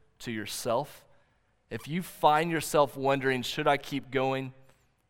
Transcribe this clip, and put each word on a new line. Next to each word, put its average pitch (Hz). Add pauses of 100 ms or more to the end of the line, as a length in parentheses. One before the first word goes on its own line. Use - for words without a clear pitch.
(200)
to 127
yourself, 113 (640)
if -
you 165
find 156
yourself 147
wondering, 135
"Should 151
I 143
keep 135
going? 131 (560)